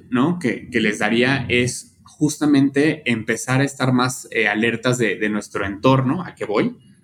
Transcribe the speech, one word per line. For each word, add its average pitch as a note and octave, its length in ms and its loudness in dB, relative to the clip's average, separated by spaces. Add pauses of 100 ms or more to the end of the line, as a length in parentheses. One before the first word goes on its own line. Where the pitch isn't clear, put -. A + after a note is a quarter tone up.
(100)
¿no? C#3+ 280 2
que, - 320 -4
que B2 100 0
les G#2 180 0
daría A#2 500 0
es - 560 -2
justamente C#3+ 1080 2
empezar A2+ 500 0
a C#3 40 2
estar C3 280 -2
más, B2+ 380 -2
eh, A2 180 0
alertas A2+ 500 0
de, G#2 180 0
de G#2 120 -2
nuestro G#2 360 -4
entorno, C3 580 2
¿a - 120 -14
qué G#2+ 120 -10
voy? C#3+ 300 0 (280)